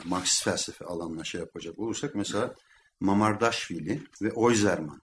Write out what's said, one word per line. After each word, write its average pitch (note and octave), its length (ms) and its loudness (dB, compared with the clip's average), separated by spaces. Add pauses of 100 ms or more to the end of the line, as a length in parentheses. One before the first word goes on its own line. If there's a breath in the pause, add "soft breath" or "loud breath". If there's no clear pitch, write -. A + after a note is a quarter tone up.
Marksist F2+ 400 0
felsefe - 400 -2
alanına E2 400 -8
şey F2 160 -8
yapacak E2 380 -10
olursak A2+ 360 -4
mesela G2+ 400 -2 (460 soft breath)
Mamardashvili G#2 1000 2 (200)
ve G#2+ 100 0
Oyzerman G#2 720 4